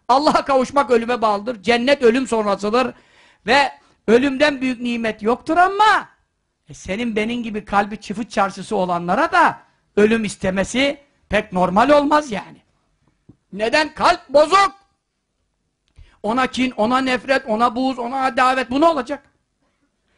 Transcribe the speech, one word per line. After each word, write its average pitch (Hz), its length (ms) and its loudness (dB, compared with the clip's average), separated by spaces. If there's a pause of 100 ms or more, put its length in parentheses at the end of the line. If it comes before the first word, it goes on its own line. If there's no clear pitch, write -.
Allah'a 302 380 2
kavuşmak 269 460 0
ölüme 233 300 0
bağlıdır. 208 420 -4
Cennet 247 400 0
ölüm 240 240 2
sonrasıdır. 214 640 -2 (540)
Ve 269 240 2 (360)
ölümden 262 540 2
büyük 254 200 -4
nimet 226 420 -4
yoktur 247 340 -2
ama, 392 520 2 (600)
e, 147 40 -20
senin 214 420 -8
benim 233 280 -4
gibi 214 220 -8
kalbi 208 320 -2
çıfıt 214 340 -10
çarşısı 196 440 -4
olanlara 180 560 -2
da 330 280 2 (360)
ölüm 220 280 2
istemesi 196 760 -4 (300)
pek 214 240 -2
normal 185 360 2
olmaz 294 420 2
yani. 170 300 -12 (920)
Neden? 240 400 -2
Kalp 330 360 0
bozuk. 320 420 4 (1500)
Ona 247 240 0
kin, 254 240 -2
ona 240 260 0
nefret, 262 500 -2
ona 220 280 0
buğz, 262 240 -2
ona 254 240 -6
adavet, 262 480 0
bu 277 100 0
ne 320 40 6
olacak? 285 380 -2 (960)